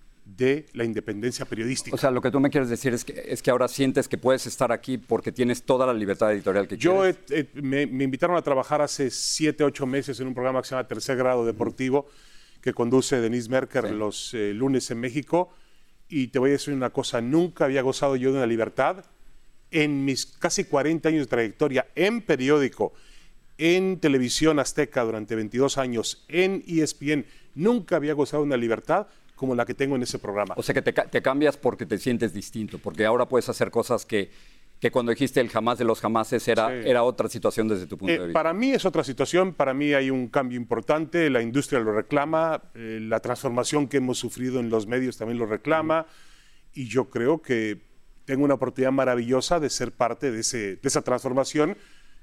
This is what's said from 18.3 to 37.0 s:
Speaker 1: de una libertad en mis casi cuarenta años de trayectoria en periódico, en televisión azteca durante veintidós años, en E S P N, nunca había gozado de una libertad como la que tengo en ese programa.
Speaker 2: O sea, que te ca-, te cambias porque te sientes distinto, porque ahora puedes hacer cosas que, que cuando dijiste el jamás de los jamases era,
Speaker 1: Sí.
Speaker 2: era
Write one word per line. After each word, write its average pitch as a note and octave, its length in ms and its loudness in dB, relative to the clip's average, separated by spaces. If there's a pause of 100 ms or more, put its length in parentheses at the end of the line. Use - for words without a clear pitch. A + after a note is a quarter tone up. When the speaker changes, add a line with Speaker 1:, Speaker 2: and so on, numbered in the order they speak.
Speaker 1:
de C#3 60 2
una B2+ 100 2
libertad B2 580 0 (640)
en D3+ 340 0
mis C3+ 220 -2
casi - 380 -2
cuarenta D3+ 440 2
años D#3 140 2
de A#2+ 80 -4
trayectoria B2+ 640 0
en G#3 240 2
periódico, C3+ 720 2 (640)
en F3+ 420 2
televisión D3 600 4
azteca C3+ 440 0
durante A2 320 -2
veintidós A#2 440 0
años, A#2+ 500 -4
en F#3 400 0
E D#3+ 140 2
S C#3+ 120 -2
P D3 200 -2
N, C3+ 100 -2 (300)
nunca F#3 420 0
había D3 160 0
gozado D3 300 0
de C#3+ 60 0
una C3+ 80 2
libertad A#2+ 500 0 (340)
como C3 140 -2
la A#2+ 100 2
que B2 80 -6
tengo C#3 240 -2
en B2 60 -2
ese A#2+ 160 -6
programa. G2+ 400 -4
Speaker 2:
O A#2+ 40 -6
sea, C3+ 120 0
que C3 80 2
te A#2+ 100 0
ca-, - 160 0
te B2 140 0
cambias C#3 340 2
porque A#2+ 300 -2
te G#2+ 100 -2
sientes A#2 380 -2
distinto, G#2 440 -8
porque G2+ 280 -2
ahora A#2+ 200 4
puedes B2 220 2
hacer G#2+ 220 -2
cosas A#2 340 0
que, G2+ 260 -2 (480)
que A#2+ 120 0
cuando A#2+ 220 2
dijiste C3+ 280 2
el A#2 80 2
jamás A2+ 300 0
de A#2+ 80 0
los A2+ 120 2
jamases A2+ 480 -2
era, A2+ 220 2
Speaker 1:
Sí. B2 220 -4
Speaker 2:
era A#2+ 140 4